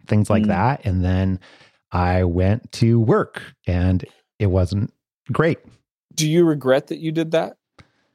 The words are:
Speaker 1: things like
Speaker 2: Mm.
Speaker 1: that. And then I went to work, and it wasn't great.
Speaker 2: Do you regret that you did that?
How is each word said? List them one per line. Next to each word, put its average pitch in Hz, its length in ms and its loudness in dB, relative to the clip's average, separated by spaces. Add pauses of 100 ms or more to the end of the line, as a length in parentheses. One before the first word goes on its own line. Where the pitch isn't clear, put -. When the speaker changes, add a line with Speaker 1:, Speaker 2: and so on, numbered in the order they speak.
Speaker 1:
things 107 240 2
like 107 140 2
Speaker 2:
Mm. 104 40 0
Speaker 1:
that. 107 360 0
And 92 200 0
then 92 340 0 (540)
I 90 320 0
went 92 480 0
to 117 260 2
work, 139 440 0 (240)
and 90 380 0 (340)
it 104 80 0
wasn't 95 460 0 (380)
great. 151 280 0 (560)
Speaker 2:
Do 156 140 -2
you 170 160 4
regret 139 440 0
that 165 100 -10
you 160 140 -6
did 160 200 -4
that? 165 240 -2 (580)